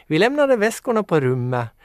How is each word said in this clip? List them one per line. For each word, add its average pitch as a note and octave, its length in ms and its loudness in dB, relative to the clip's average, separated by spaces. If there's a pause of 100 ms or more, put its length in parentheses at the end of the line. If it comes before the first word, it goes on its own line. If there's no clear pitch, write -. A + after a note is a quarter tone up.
Vi D#3 120 0
lämnade C4+ 380 2
väskorna A3 460 -2
på E3+ 160 0
rummet, B2+ 480 -2 (180)